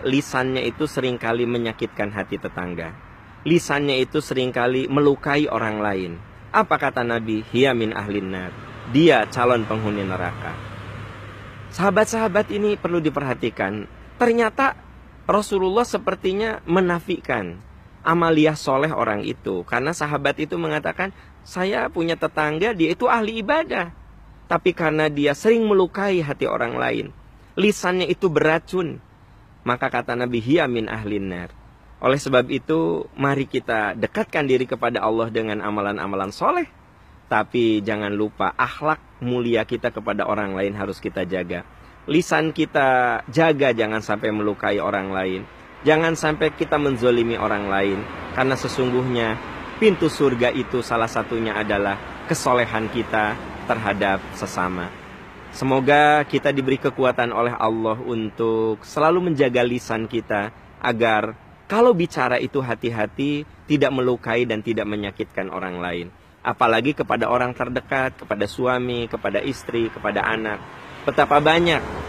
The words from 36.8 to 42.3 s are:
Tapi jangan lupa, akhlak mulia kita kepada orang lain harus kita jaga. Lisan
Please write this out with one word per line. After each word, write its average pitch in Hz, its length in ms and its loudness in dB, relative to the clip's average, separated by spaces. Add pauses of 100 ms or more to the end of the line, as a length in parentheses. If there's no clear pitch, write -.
Tapi 110 560 2
jangan 104 320 -4
lupa, 104 400 -2
akhlak 147 480 -2 (240)
mulia 120 400 0
kita 120 240 -4
kepada 104 400 -4
orang 101 240 -2
lain 98 240 -2
harus 98 240 -6
kita 95 240 -4
jaga. 90 400 -6 (400)
Lisan 156 480 0